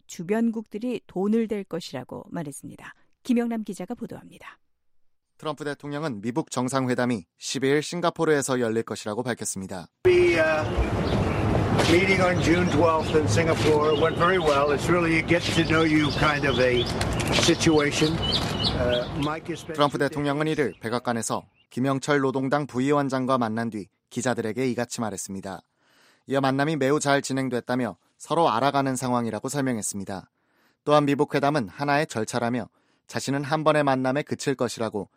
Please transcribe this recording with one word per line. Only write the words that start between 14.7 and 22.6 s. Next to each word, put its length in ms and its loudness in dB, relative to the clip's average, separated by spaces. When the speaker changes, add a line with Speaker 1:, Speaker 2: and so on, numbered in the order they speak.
Speaker 3:
It's 140 0
really 280 4
a 80 0
get 280 2
to 100 4
know 220 4
you 320 4
kind 300 2
of 120 2
a 240 4
situation. 840 4
Uh, 340 0
Mike 300 -4
has 120 -8
spent 140 -12
Speaker 2:
트럼프 240 2
Speaker 3:
two 100 0
Speaker 2:
대통령은 360 -2
Speaker 3:
days 140 -2
Speaker 2:
이를 220 0
백악관에서 640 -4
김영철 520 0
노동당 440 0